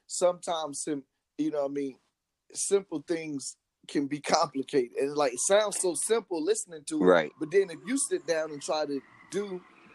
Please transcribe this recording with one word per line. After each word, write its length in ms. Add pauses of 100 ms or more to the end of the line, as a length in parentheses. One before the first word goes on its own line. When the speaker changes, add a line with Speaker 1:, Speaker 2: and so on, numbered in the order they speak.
Speaker 1:
sometimes 760
sim-, 200 (340)
you 140
know 120
what 80
I 20
mean, 240 (560)
simple 540
things 500 (320)
can 180
be 120
complicated. 760
And, 180
like, 180
it 60
sounds 400
so 160
simple 480
listening 420
to 160
it, 40
Speaker 2:
Right. 340
Speaker 1:
but 120
then 180
if 160
you 120
sit 300
down 240
and 100
try 240
to 160 (300)
do, 300 (340)